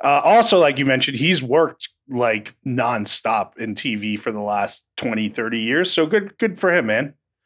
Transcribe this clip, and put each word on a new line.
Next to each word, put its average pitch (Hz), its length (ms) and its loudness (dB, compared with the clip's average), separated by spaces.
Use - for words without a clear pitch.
uh, 143 220 2
also, 214 340 6
like 147 200 4
you 135 80 0
mentioned, 131 320 2
he's 156 240 2
worked, 143 480 0
like, 120 460 -2
nonstop 117 920 -2
in 107 160 -8
T 120 200 -6
V 104 220 -6
for 113 160 -6
the 107 80 -8
last 104 460 -4
twenty, 110 320 -4
thirty 113 320 -6
years. 139 320 -2
So 160 140 2
good, 202 320 -2
good 202 200 -2
for 180 160 0
him, 165 120 0
man. 117 280 -4